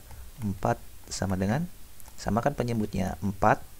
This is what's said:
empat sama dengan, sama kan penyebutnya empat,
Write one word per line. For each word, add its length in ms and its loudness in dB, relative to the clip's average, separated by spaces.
empat 380 2
sama 240 0
dengan, 320 2
sama 240 2
kan 140 2
penyebutnya 680 0
empat, 400 4